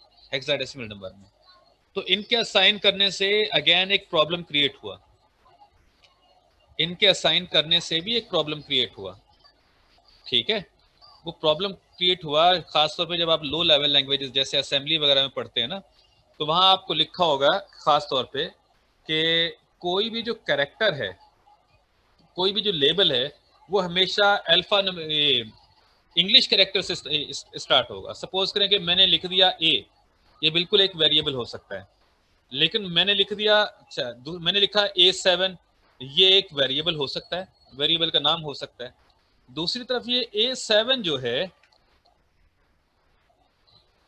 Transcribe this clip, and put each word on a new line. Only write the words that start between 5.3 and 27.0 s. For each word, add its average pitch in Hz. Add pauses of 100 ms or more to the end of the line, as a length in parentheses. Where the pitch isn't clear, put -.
इनके 175
assign 175
करने 165
से 165
भी 220
एक 226
problem 151
create 131
हुआ, 95 (1080)
ठीक 117
है। 208 (600)
वो 165
problem 165
क्रिएट 180
हुआ 165
खासतौर 151
पे 170
जब 170
आप 160
लो 151
level 147
languages 139
जैसे 135
assembly 143
वगैरह 143
में 135
पढ़ते 120
हैं 117
ना, 190 (600)
तो 156
वहाँ 180
आपको 190
लिखा 156
होगा 147
खासतौर 147
पे 143 (600)
कि 165 (260)
कोई 190
भी 226
जो 233
कैरेक्टर 160
है, 107 (1160)
कोई 190
भी 214
जो 202
label 165
है, 127 (300)
वो 190
हमेशा 185
alpha 185
नम-, 185
ये 147 (680)
English 202
कैरेक्टर 190
से 180
स-, 147 (120)